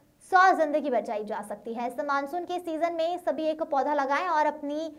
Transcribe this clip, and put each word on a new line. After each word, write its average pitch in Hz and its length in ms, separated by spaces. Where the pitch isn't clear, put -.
सौ 370 240
जिंदगी 294 340
बचाई 214 360
जा 208 160
सकती 208 320
है। 240 140
इस 254 140
मानसून 285 440
के 349 140
सीजन 339 340
में 339 260
सभी 311 260
एक 311 180
पौधा 285 300
लगाएं 285 340
और 302 180
अपनी 302 540